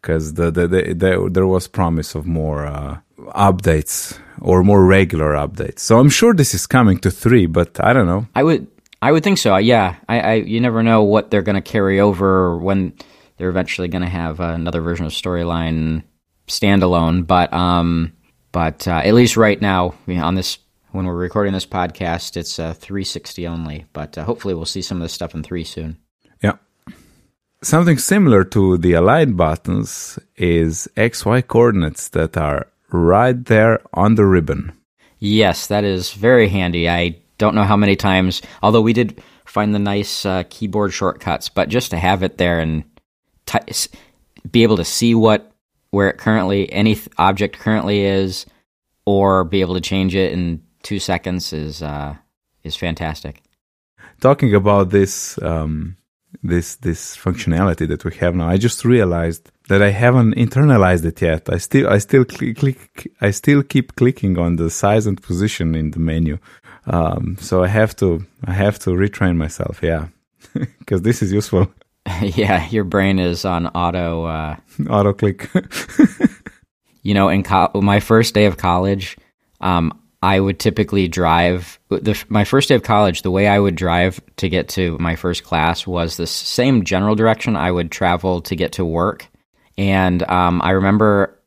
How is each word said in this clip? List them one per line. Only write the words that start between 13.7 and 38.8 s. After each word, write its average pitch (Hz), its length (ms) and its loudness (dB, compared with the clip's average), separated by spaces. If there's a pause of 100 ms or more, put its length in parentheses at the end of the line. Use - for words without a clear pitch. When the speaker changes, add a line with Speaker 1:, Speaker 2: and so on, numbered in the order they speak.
Speaker 2:
gonna 90 200 -4
have 85 320 -6
another 85 400 -4
version 85 240 -4
of 78 80 -8
Storyline 82 880 -4 (440)
standalone. 90 800 2
But, 87 260 2
um, 85 640 0 (380)
but, 82 360 -4
uh, 82 160 0
at 101 80 4
least 120 240 4
right 107 240 2
now, 92 340 0 (120)
you 90 80 -6
know, 85 100 -2
on 85 100 -2
this, 95 220 -6 (360)
when 92 120 -6
we're 90 100 -4
recording 95 380 -4
this 95 140 -6
podcast, 85 720 -6
it's, - 200 -10
uh, 82 140 -8
three 98 320 -10
sixty - 420 -12
only. 80 460 -10
But, 76 240 -12
uh, 78 80 -10
hopefully 101 300 -4
we'll 82 100 -8
see 95 160 -8
some 92 160 -8
of 85 60 -6
this 82 100 -8
stuff - 220 -10
in 80 80 -8
three 85 200 -8
soon. 80 360 -12 (440)
Speaker 1:
Yeah. 104 120 0 (1080)
Something 165 360 2
similar 151 460 4
to 92 340 2
the 87 160 2
align 113 400 4
buttons 87 840 -4 (180)
is 82 600 0
X 107 300 -2
Y 120 160 0
coordinates 101 680 0
that 80 260 -4
are 73 320 -4 (220)
right 110 540 2
there 110 360 4 (120)
on 104 220 2
the 107 100 4
ribbon. 82 480 0 (460)
Speaker 2:
Yes, 104 480 0
that 104 180 -2
is 92 280 -4
very 113 360 4
handy. 87 400 0
I 87 300 -2 (180)
don't 104 180 0
know 104 100 2
how 101 120 2
many 101 180 4
times, 92 460 0 (220)
although 110 180 4